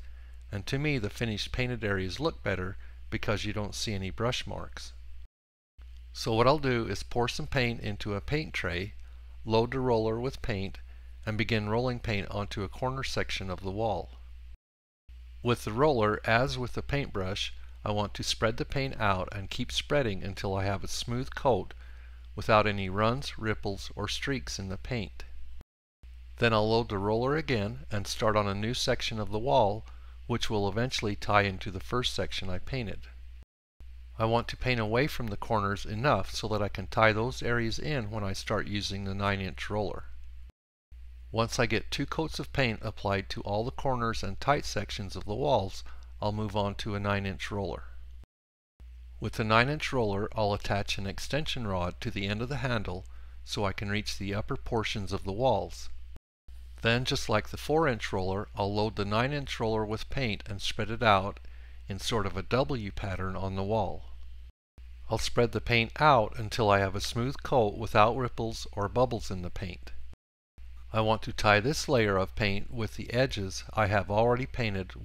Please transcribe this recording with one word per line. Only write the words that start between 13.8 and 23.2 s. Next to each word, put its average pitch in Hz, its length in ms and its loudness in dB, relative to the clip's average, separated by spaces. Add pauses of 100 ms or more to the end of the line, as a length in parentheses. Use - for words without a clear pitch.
With 120 220 2
the 107 100 -4
roller, 120 500 4
as 127 360 4
with 123 140 -4
the 117 100 -4
paintbrush, 101 680 -2 (320)
I 107 60 -2
want 104 240 0
to - 100 -4
spread 113 340 2
the 147 80 -2
paint 135 360 -2
out 95 300 2
and 98 180 -6
keep - 220 -4
spreading 110 520 0
until 98 300 -2
I 95 120 2
have 98 180 0
a 87 40 -4
smooth 123 460 -2
coat 110 400 2 (640)
without 107 320 6
any 101 220 0
runs, 113 500 2